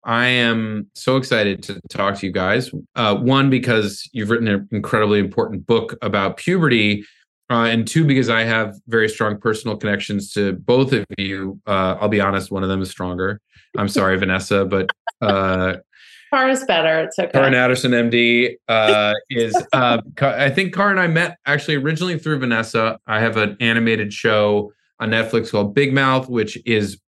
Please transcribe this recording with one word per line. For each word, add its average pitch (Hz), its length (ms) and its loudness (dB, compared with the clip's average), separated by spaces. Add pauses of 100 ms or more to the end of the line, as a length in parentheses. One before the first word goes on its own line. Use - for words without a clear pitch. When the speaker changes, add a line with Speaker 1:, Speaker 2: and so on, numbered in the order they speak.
Speaker 1:
I 120 200 2
am 113 640 0
so 131 240 0
excited 110 460 0
to 98 260 -12
talk 98 300 -2
to 98 80 -6
you 90 40 -4
guys. 98 380 0 (240)
Uh, 107 220 0
one, 135 340 2
because 117 640 0
you've 107 160 -4
written 113 180 0
an 101 240 0
incredibly 104 460 0
important 104 480 -2
book 113 380 0
about 98 340 -2
puberty, 117 680 2 (460)
uh, 117 140 2
and 113 240 0
two, 160 180 2
because 131 240 2
I 113 140 2
have 113 320 0 (100)
very 113 240 2
strong 107 300 -2
personal 110 380 -4
connections 101 560 -4
to 101 200 0
both 123 400 2
of 104 140 -2 (100)
you. 98 480 -6
Uh, 95 340 0
I'll 104 80 0
be 104 140 2
honest, 98 300 -2
one 95 100 -4
of 95 80 -2
them 95 140 -2
is 92 80 -8
stronger. 92 500 -6 (380)
I'm 101 80 0
sorry, 95 280 2
<laughs> 95 40 -2
Vanessa, 95 440 0
but, 95 280 -2 (300)
uh, 95 560 0 (540)
Speaker 2:
Cara's 262 340 0
better. 160 340 2
It's 156 180 -4
okay. 185 140 -4
Speaker 1:
Cara 135 180 4
Natterson, 127 460 2
M 117 160 2
D, 120 460 2 (100)
uh, 107 440 2 (100)
<laughs> - 100 -20
is, 113 280 0 (140)
uh, 120 300 2 (140)
Ca-, 135 200 0
I 139 140 2
think 190 240 -2
Cara 202 160 2
and 185 80 0
I 175 80 2
met 165 300 0 (100)
actually 147 300 0
originally 160 420 -2
through 156 180 -2
Vanessa. 113 680 0
I 110 140 0
have 110 160 0
an 104 220 0
animated 113 540 0
show 104 580 2 (280)
on 110 100 -4
Netflix 110 400 0
called 101 240 -2
Big 139 200 2
Mouth, 131 360 2
which 117 340 -4
is 104 480 -2